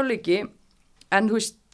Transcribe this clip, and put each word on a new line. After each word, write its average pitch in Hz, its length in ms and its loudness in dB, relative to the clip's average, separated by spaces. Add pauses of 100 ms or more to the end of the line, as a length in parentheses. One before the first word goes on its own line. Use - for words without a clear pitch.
leiki, 202 320 0 (720)
en 202 160 4
þú 208 80 0
veist, 220 220 -4 (160)